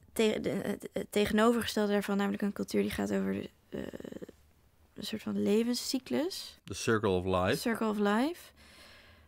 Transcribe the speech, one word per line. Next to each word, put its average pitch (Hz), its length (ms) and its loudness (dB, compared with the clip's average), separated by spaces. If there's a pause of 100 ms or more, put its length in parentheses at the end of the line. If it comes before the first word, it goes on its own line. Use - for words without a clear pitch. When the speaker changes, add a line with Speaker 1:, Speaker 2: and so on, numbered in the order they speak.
(140)
Speaker 1:
te-, 214 280 2
de, - 80 -2
het, - 440 -4
het - 160 -6
tegenovergestelde 214 840 2
daarvan, 202 260 0
namelijk 202 240 0
een 202 120 -2
cultuur 202 280 -2
die 208 100 0
gaat 202 220 -2
over 190 200 0
de, - 160 -6 (200)
eh, - 180 -8 (1080)
een - 100 -12
soort 214 180 -8
van 202 200 -4
levenscyclus. 240 1200 -2
Speaker 2:
The - 100 -12
circle 110 360 2
of 90 160 2
life. 92 320 2
Speaker 1:
Circle 233 300 0
of 214 100 0
life. 214 540 0 (760)